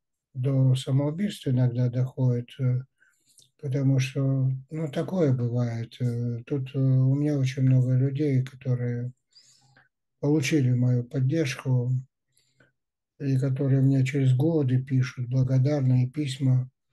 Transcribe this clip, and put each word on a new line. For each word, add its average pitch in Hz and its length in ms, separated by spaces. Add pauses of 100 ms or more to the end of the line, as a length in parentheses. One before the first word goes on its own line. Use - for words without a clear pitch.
(340)
до 131 400
самоубийства 147 760
иногда 123 400
доходит, 127 580 (120)
э, 127 220 (760)
потому 135 380
что, 135 500 (220)
ну, 156 200
такое 165 440
бывает. 117 680
Э, 120 460
тут, 131 280
э, 135 40
у 131 360
меня 147 240
очень 131 260
много 127 300
людей, 135 500
которые 120 680 (1080)
получили 143 520
мою 123 320
поддержку 131 880 (1300)
и 135 160
которые 135 460
мне 135 220
через 131 300
годы 135 480
пишут 127 460
благодарные 127 800
письма, 131 600 (220)